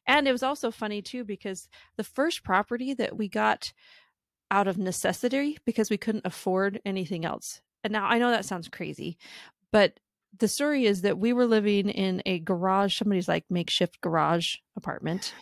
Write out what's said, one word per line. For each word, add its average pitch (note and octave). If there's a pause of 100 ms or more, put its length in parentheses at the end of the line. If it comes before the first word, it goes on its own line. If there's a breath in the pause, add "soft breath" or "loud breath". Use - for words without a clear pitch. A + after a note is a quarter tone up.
And C#4
it C4
was B3+
also C4
funny G#3
too, -
because G3 (300 loud breath)
the A3
first -
property A#3+
that -
we G#3
got - (800 soft breath)
out G3
of F#3
necessity, B3
because A3
we G#3
couldn't G3+
afford F#3+
anything F#3
else. - (220)
And G#3
now G3+
I A#3
know A#3+
that G#3
sounds F3
crazy, D#3+ (540 loud breath)
but G#3 (400)
the A3
story C#4+
is G3+
that F#3
we A3+
were B3
living G#3
in F#3+
a F#3
garage, F#3+
somebody's, F#3+
like, E3
makeshift F3
garage E3 (200)
apartment, -